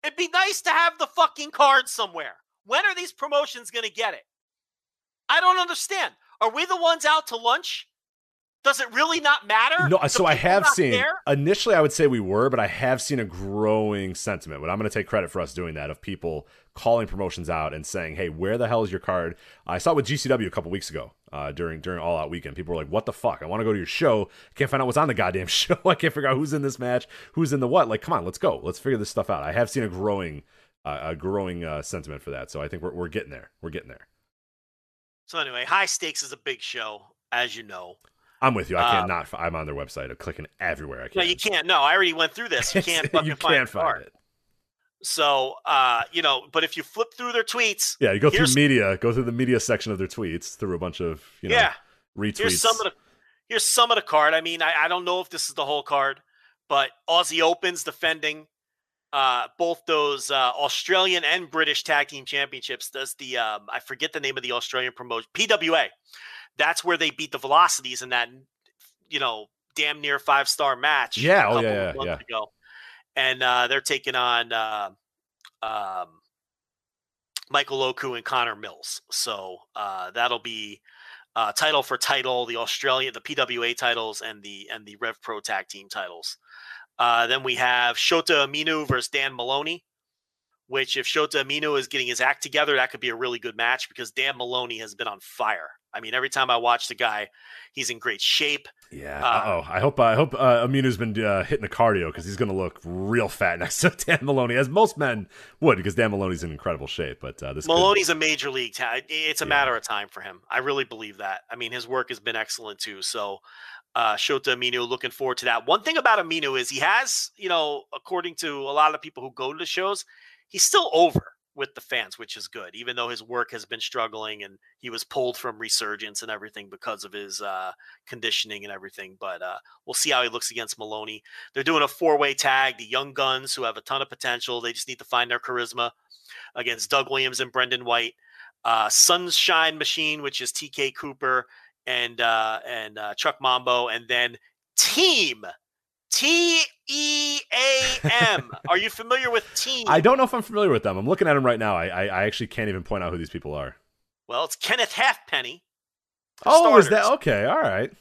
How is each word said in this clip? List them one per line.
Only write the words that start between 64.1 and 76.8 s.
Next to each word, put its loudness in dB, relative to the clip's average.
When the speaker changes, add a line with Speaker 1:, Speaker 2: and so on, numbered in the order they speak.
Speaker 1:
the -4
name -2
of -8
the -4
Australian -2
promotion, -6
P 2
W 2
A. 2
That's 2
where 2
they 0
beat -8
the -8
Velocities 2
in -12
that, 0
you -4
know, -2
damn -2
near 0
five-star 2
match 0
Speaker 2:
Yeah, 6
Speaker 1:
a 4
Speaker 2:
oh, 4
Speaker 1:
couple 4
Speaker 2:
yeah, 2
yeah, -2
Speaker 1:
months -6
Speaker 2:
yeah. -4
Speaker 1:
ago. -6
And, 0
uh, 4
they're 0
taking -2
on, 2
uh, -2
um, -6